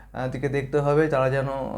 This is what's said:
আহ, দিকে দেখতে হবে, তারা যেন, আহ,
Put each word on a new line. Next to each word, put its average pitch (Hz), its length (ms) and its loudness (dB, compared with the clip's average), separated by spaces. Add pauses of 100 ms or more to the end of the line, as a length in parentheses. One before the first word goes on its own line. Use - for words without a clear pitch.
(120)
আহ, 123 160 -4
দিকে 135 200 -4
দেখতে 135 320 -2
হবে, 147 280 4
তারা 131 220 2
যেন, 135 180 0
আহ, 135 80 -4 (220)